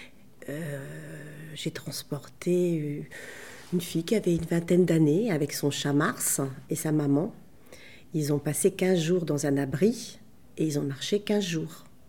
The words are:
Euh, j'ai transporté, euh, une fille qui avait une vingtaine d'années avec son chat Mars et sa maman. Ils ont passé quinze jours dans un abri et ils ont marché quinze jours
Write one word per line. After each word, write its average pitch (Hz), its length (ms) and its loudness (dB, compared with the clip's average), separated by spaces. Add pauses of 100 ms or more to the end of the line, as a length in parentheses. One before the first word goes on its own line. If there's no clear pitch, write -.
(480)
Euh, 151 1080 -10
j'ai 151 160 -4
transporté, 170 1080 -2
euh, - 920 -8
une 175 80 2
fille 165 220 -2
qui 165 100 -2
avait 202 220 4
une 165 100 -2
vingtaine 175 400 4
d'années 165 460 4
avec 147 220 0
son 143 180 0
chat 143 200 -2
Mars - 480 0 (300)
et 160 60 -2
sa 156 160 -2
maman. 151 420 2 (800)
Ils 151 180 0
ont 143 80 2
passé 151 300 2
quinze 185 300 2
jours 170 260 2
dans 147 220 0
un 139 100 2
abri 139 640 0 (380)
et 160 100 0
ils 147 100 -2
ont 147 60 0
marché 139 360 -2
quinze 208 260 0
jours 160 400 -6 (240)